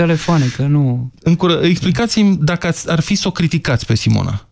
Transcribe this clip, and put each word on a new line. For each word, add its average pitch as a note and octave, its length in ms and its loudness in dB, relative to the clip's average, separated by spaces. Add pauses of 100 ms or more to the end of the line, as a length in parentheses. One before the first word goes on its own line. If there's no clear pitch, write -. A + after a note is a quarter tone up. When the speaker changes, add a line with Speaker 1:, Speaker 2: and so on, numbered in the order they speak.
Speaker 1:
telefoane, D#3+ 380 2 (100)
că C3+ 100 -4
nu C3 460 0 (120)
Speaker 2:
Încură-, E3+ 400 2
explicați-mi F#3+ 800 2
dacă F3 260 -2
ați, - 220 -4
ar E3 100 0
fi G3+ 160 -2
să G3 120 -2
o F#3 40 -2
criticați D#3 540 -2
pe A2+ 100 0
Simona. G#2 560 -2